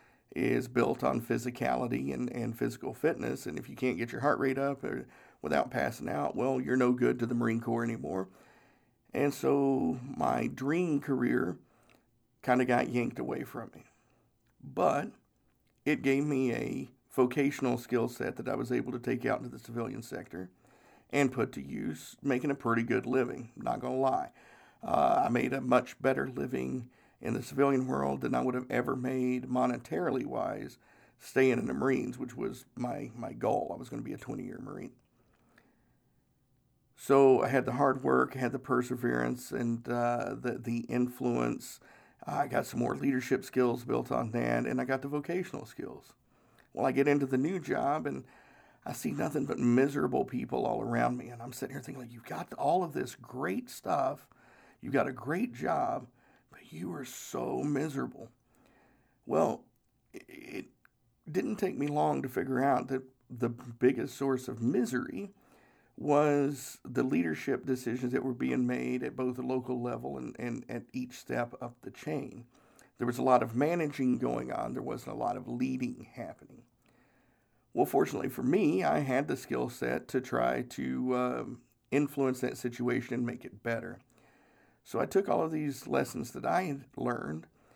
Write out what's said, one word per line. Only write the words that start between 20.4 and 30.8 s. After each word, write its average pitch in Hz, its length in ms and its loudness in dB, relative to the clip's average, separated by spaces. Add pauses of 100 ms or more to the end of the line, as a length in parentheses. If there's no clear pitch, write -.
and 139 200 2
put 113 220 0
to 143 100 -8
use, 120 600 -8
making 135 280 0
a 139 60 -2
pretty 117 260 2
good 117 240 0
living, 123 500 0
not 113 240 -2
gonna 127 140 -4
lie. 131 360 2 (520)
Uh, - 440 6
I - 40 2
made 123 240 2
a 135 80 -2
much 123 400 2
better 135 260 2
living 131 640 -4 (300)
in 110 120 -2
the - 100 -2
civilian 139 440 2
world 135 340 0
than 131 140 0
I 123 80 2
would 127 120 0
have 127 140 -4
ever 123 280 0
made 127 480 0
monetarily 127 800 0
wise 107 500 -4 (420)